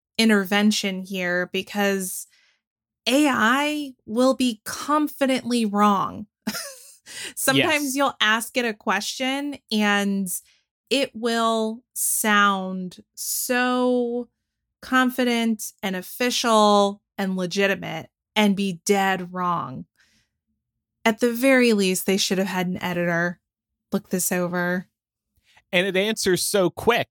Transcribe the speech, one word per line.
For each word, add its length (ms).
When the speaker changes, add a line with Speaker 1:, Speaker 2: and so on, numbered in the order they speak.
Speaker 1:
intervention 840
here 500
because 760
A 200
I 680
will 280
be 300
confidently 1000
wrong. 640
<laughs> 80
Sometimes 500
Speaker 2:
Yes. 120
Speaker 1:
you'll 240
ask 360
it 80
a 80
question 840
and 560
it 240
will 680
sound 1080
so 1120
confident 920
and 140
official 1080
and 180
legitimate 760
and 180
be 300
dead 480
wrong. 540
At 140
the 140
very 400
least, 340
they 100
should 220
have 80
had 220
an 120
editor 600
look 200
this 200
over. 560
Speaker 2:
And 160
it 80
answers 460
so 280
quick. 400